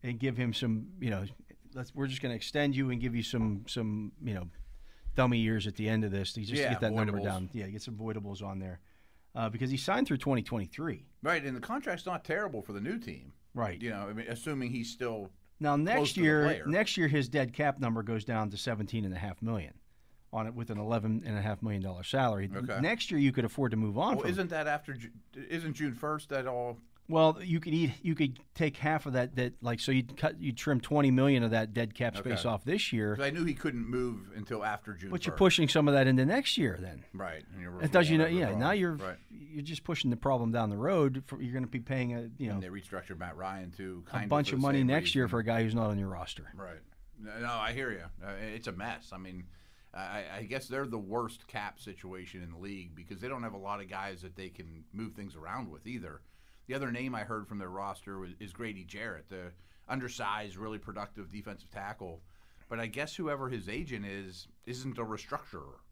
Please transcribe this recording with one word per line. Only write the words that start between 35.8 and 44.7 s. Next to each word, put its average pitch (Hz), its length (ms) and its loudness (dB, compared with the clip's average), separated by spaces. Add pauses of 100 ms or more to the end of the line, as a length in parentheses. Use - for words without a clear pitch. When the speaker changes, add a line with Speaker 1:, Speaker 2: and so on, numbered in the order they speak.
Speaker 1:
of 143 60 8
that 135 120 8
into 131 200 8
next 247 320 2
year 120 200 2
then. 90 360 -10
Speaker 2:
Right. 85 360 -8
And 92 120 -10
you're 90 180 -8
Speaker 1:
It 147 120 2
does, 175 180 8
you 165 80 8
know, 160 80 8
Speaker 2:
revolving, 170 140 2
Speaker 1:
yeah, 107 180 2
now 143 140 4
Speaker 2:
revolving. 208 80 4
Speaker 1:
you're, 175 160 2
Speaker 2:
Right. 92 200 -6 (140)
Speaker 1:
you're 147 320 -10
just 151 220 -6
pushing 147 260 2
the 117 80 2
problem 120 340 2
down 113 160 2
the 101 80 -2
road. 135 480 4
For, - 160 -10
you're 123 140 -4
gonna 131 120 -2
be 123 140 -4
paying 123 320 -2
a, 117 240 -6
you 127 120 -4
know, 101 80 -2
Speaker 2:
And 95 60 -2
they 92 60 -6
restructured 92 480 -10
Matt 85 220 -8
Ryan 95 320 -6
too, 92 360 -8
Speaker 1:
a - 40 -16
Speaker 2:
kind 101 140 -2
of 101 40 -4
Speaker 1:
bunch 147 220 2
Speaker 2:
for 143 60 0
Speaker 1:
of 131 40 2
Speaker 2:
the 139 60 4
Speaker 1:
money 139 140 4